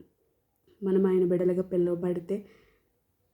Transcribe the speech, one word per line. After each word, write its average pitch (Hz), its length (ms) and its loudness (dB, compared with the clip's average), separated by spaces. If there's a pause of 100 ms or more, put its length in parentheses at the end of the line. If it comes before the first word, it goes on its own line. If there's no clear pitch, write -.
(840)
మనం 190 220 2
ఆయన 185 200 2
బిడ్డలుగా 180 360 0
పిలువబడితే 180 840 -2 (880)